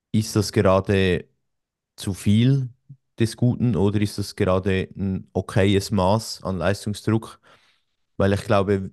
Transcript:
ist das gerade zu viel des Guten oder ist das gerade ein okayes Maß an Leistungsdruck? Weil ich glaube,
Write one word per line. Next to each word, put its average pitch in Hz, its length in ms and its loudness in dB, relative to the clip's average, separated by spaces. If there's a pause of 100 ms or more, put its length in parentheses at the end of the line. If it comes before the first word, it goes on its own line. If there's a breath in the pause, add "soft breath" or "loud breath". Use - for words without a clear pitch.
(120)
ist 110 240 0
das 104 160 0
gerade 95 760 2 (720)
zu - 160 -6
viel 120 560 2 (500)
des 113 180 -2
Guten 120 380 0
oder 101 260 0
ist 104 160 -4
das - 180 -8
gerade 95 640 0
ein 95 360 -6
okayes 98 580 0
Maß 101 520 0
an 92 140 -6
Leistungsdruck? 101 840 -4 (800 soft breath)
Weil 98 160 2
ich 98 100 -2
glaube, 98 500 0